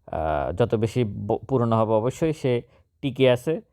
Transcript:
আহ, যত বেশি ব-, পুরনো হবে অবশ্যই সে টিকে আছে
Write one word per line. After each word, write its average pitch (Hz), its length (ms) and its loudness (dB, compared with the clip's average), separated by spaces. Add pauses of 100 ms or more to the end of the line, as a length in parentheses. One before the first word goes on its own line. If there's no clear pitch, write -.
আহ, 76 460 -2
যত 95 220 0
বেশি 113 300 0
ব-, 104 340 -4 (100)
পুরনো 117 280 2
হবে 110 160 2
অবশ্যই 131 400 0
সে 123 300 -2 (400)
টিকে 131 280 4
আছে 156 300 0 (120)